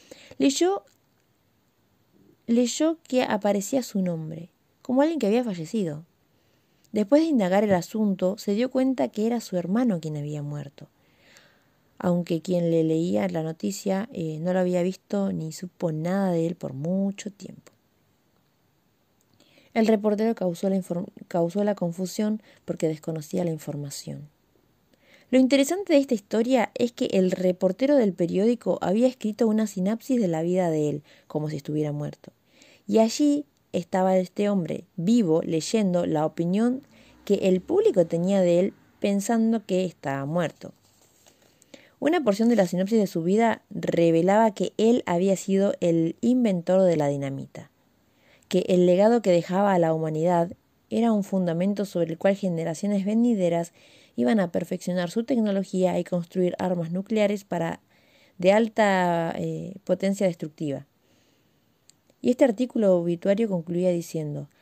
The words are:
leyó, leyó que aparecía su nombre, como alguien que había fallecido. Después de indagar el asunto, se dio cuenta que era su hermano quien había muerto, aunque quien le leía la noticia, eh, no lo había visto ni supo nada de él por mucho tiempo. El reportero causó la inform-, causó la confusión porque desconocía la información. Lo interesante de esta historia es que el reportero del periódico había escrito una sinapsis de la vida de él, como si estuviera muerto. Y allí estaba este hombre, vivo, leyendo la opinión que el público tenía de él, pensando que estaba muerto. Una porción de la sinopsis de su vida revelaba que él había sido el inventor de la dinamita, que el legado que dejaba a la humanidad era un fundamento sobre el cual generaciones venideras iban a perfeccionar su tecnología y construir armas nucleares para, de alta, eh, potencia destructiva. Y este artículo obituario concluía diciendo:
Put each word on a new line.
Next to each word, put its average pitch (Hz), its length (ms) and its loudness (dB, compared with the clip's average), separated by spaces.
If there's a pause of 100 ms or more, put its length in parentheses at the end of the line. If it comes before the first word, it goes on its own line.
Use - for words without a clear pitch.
(380)
leyó, 330 460 0 (1600)
leyó 247 500 2 (100)
que 254 160 0
aparecía 208 600 -2
su - 180 -4
nombre, 165 480 -6 (320)
como 262 200 0
alguien 311 180 0
que 220 80 0
había 233 160 2
fallecido. 170 600 -6 (880)
Después 214 300 2
de 330 80 0
indagar 208 340 2
el 208 100 2
asunto, 190 640 0
se - 160 -4
dio 247 180 -2
cuenta 262 380 0
que 214 180 -2
era 233 120 -2
su - 180 -8
hermano 185 440 0
quien 156 160 -8
había 147 240 -8
muerto, 147 480 -12 (1080)
aunque 175 420 0
quien 175 280 0
le 165 140 2
leía 175 460 0
la 165 140 -4
noticia, 190 680 -6
eh, 156 300 -8
no 180 100 -2
lo 185 80 0
había 180 240 0
visto 196 480 -4
ni 160 220 -8
supo 175 400 -8
nada 180 400 -2
de 165 140 0
él 170 80 -6
por 139 180 -10
mucho 190 580 -4
tiempo. - 400 -20 (2000)
El 226 140 2
reportero 214 480 2
causó 185 340 -2
la 190 60 2
inform-, 180 320 -4 (220)
causó 175 340 0
la 208 120 0
confusión 196 640 -4 (240)
porque 170 240 -2
desconocía 160 560 -6
la 165 60 -2
información. 147 760 -10 (1040)
Lo 254 80 6
interesante 277 540 2
de 277 60 8
esta 269 140 0
historia 233 640 0
es 240 160 -2
que - 160 -4
el 185 240 2
reportero 185 640 0
del 214 180 4
periódico 185 680 0
había 220 260 2
escrito 226 400 -2
una 220 200 2
sinapsis 220 540 -2
de 196 60 0
la 160 160 -2
vida 180 260 0
de 156 200 0
él, 147 140 -6 (240)
como 151 220 -4
si 151 80 -6
estuviera 151 340 -4
muerto. 147 400 -10 (560)
Y 208 120 2
allí 285 440 2 (300)
estaba 190 440 0
este 196 320 -2
hombre, 185 360 -4 (100)
vivo, 175 460 2
leyendo 175 640 0
la 156 200 0
opinión 202 580 -2 (420)
que 196 240 2
el 185 100 4
público 330 460 2
tenía 175 360 0
de 175 180 4
él, 196 140 0 (260)
pensando 220 640 0
que 185 180 -2
estaba 139 420 -6
muerto. 160 480 -4 (1300)
Una 311 240 2
porción 226 240 2
de 240 80 4
la 196 120 4
sinopsis 196 320 0
de 196 80 2
su 165 160 -4
vida 214 480 2
revelaba 170 800 4
que - 260 -4
él 226 300 2
había 185 280 2
sido 196 460 0
el 165 400 2
inventor 196 640 2
de 170 140 4
la 147 100 2
dinamita, 139 640 -6 (760)
que 180 200 0
el 180 180 4
legado 208 380 4
que 190 80 4
dejaba 180 420 2
a 180 60 4
la 160 120 4
humanidad 160 600 0 (400)
era 226 200 2
un 208 120 0
fundamento 190 600 -2
sobre 170 260 -2
el 165 80 -8
cual 196 160 2
generaciones 185 720 -4
venideras 202 680 0 (440)
iban 240 220 2
a 175 120 0
perfeccionar 180 600 -4
su 226 140 -4
tecnología 196 720 0
y 175 60 -4
construir 180 520 -2
armas 170 340 -4
nucleares 202 520 -2
para, 170 380 -4 (560)
de 185 160 4
alta, 190 800 2
eh, 165 380 -8 (100)
potencia 196 440 0
destructiva. 147 580 -6 (1400)
Y 247 80 2
este 247 160 4
artículo 226 500 2
obituario 180 540 0
concluía 180 400 -2
diciendo: 156 580 -4 (140)